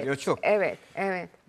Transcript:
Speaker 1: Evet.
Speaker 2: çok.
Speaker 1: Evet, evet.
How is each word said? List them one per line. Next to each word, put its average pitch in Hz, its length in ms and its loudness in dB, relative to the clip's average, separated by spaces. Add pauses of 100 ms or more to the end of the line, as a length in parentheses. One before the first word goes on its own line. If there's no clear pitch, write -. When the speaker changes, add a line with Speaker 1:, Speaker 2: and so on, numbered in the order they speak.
Speaker 1:
Evet. 135 140 -2
Speaker 2:
çok. 160 220 0
Speaker 1:
Evet, 196 360 2 (160)
evet. 180 340 -4 (200)